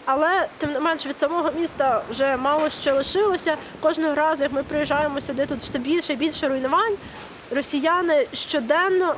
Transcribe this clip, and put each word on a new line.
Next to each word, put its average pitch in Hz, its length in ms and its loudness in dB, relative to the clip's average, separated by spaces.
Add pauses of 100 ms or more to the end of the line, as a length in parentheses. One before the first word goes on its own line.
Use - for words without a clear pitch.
Але, 311 440 2 (100)
тим 294 140 -2
не 269 80 -2
менш, 320 260 0
від 285 120 -6
самого 311 340 0
міста 277 580 0
вже 269 260 0
мало 294 340 2
що - 240 0
лишилося. 339 640 2 (240)
Кожного 320 340 2
разу, 302 280 2
як 262 100 0
ми 277 100 -2
приїжджаємо 285 580 0
сюди, 277 260 -2
тут 269 140 -6
все - 180 -6
більше 302 340 0
і 262 40 0
більше 302 320 -2
руйнувань. 311 480 2 (540)
Росіяни 302 800 2
щоденно 330 840 0